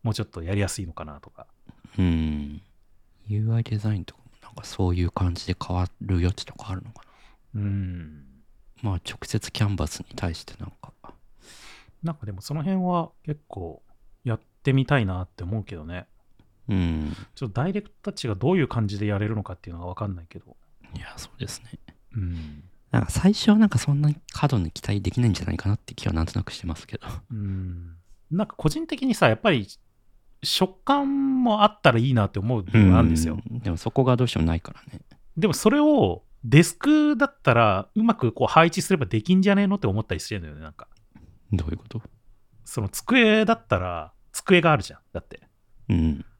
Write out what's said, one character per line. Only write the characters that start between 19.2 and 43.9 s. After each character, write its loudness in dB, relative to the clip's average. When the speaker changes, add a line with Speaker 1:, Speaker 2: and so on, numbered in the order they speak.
Speaker 1:
る -4
の -4
か -10
っ -14
て -16
い -12
う -12
の -12
が -10
わ -10
か -6
ん -6
な -16
い -18
け -20
ど。 -20
Speaker 2:
い -12
や、 -16
そ -16
う -20
で -8
す -14
ね。 -18
Speaker 1:
う -6
ん。 -8
Speaker 2:
な 2
ん -2
か -8
最 2
初 2
は 8
な 6
ん 2
か 0
そ 0
ん 2
な 4
に -2
過 0
度 2
に -2
期 -14
待 -2
で -2
き 0
な 4
い 4
ん 2
じ -4
ゃ -6
な -4
い -4
か -4
な 2
っ -12
て -18
気 -4
は -2
な 0
ん 2
と -6
な -2
く -10
し -14
て -8
ま -4
す -20
け -12
ど。 -14
Speaker 1:
う -8
ん。 -8
な 0
ん -4
か -20
個 -2
人 -2
的 -6
に 0
さ、 4
や 4
っ -14
ぱ 2
り 2
食 -2
感 2
も 4
あ 8
っ 0
た 6
ら 4
い 2
い 4
な 4
っ -2
て -4
思 0
う -6
部 -8
分 10
は 8
あ 8
る 6
ん 4
で 4
す 0
よ。 -6
Speaker 2:
う -8
ん。 -6
で -4
も -2
そ -4
こ 2
が 4
ど 2
う -2
し -4
て -2
も 4
な 2
い -4
か -14
ら -20
ね。 -16
Speaker 1:
で 2
も 2
そ 2
れ 4
を 4
デ 8
ス 0
ク 4
だ 2
っ -14
た 2
ら 4
う 2
ま 4
く 0
こ -2
う 2
配 6
置 -2
す -2
れ 4
ば -2
で -2
き 2
ん 6
じ 4
ゃ 4
ね 2
え 2
の 0
っ -8
て -2
思 0
っ -6
た -4
り -8
し -12
て -6
ん -8
だ -12
よ -14
ね、 -16
な -14
ん -20
か。 -20
Speaker 2:
ど 0
う -6
い -4
う -14
こ -16
と？ -10
Speaker 1:
そ -8
の -4
机 2
だ 2
っ -4
た 2
ら、 -6